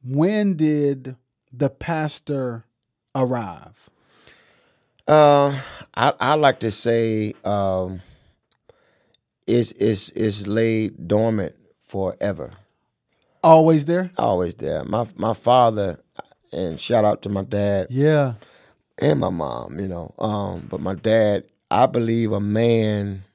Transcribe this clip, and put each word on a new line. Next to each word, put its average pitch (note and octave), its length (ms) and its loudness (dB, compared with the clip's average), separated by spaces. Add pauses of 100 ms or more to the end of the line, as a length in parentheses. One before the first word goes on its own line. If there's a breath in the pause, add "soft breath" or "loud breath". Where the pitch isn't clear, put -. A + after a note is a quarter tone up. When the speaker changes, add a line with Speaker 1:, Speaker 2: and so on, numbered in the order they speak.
Speaker 1:
when F3+ 540 0
did C#3+ 600 0 (360)
the B2+ 160 -2
pastor C#3+ 960 -6 (500)
arrive? B2 760 -6 (1160 soft breath)
Speaker 2:
Uh, C#3+ 480 6 (400 loud breath)
I, C3 240 2
I C3+ 180 2
like D3 240 2
to A#2 100 -2
say, A2+ 640 0 (100)
um, F#2+ 560 -2 (1500 soft breath)
it's, A#2 260 0
it's, G#2+ 380 -2
it's G#2 360 -4
laid A2 600 -2
dormant G#2 480 0 (260)
forever. F#2+ 720 -6 (920)
Speaker 1:
Always D#3+ 420 8
there? F3 320 -2
Speaker 2:
Always F#2 380 -2
there. D2+ 300 -6
My, A2 220 -4 (100)
my G#2+ 180 -2
father, A2 680 2 (520)
and E2 280 -6
shout A2+ 240 0
out G#2 180 0
to G2+ 60 -8
my G2 160 -2
dad G2+ 460 -2
Speaker 1:
Yeah. C#3 440 2 (640 soft breath)
Speaker 2:
and C#3+ 220 0
my F#2 80 0
mom, C#2 500 -8
you G2 100 -6
know. E2+ 300 -10
Um, G2+ 520 -6
but F#2 100 -8
my F#2 140 -6
dad, G#2 500 2 (260)
I A2+ 160 4
believe A#2 460 0
a G2+ 80 -2
man G#2 840 0 (100)